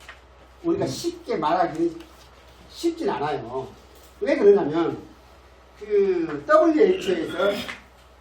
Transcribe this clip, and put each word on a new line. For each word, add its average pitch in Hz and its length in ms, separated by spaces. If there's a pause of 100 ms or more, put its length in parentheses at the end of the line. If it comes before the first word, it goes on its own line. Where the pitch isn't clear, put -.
(640)
우리가 349 240
쉽게 262 500
말하기는 165 600 (720)
쉽진 330 400
않아요. 131 580 (520)
왜 285 180
그러냐면 170 600 (840)
그 190 680
더블유에이치에서 196 880 (840)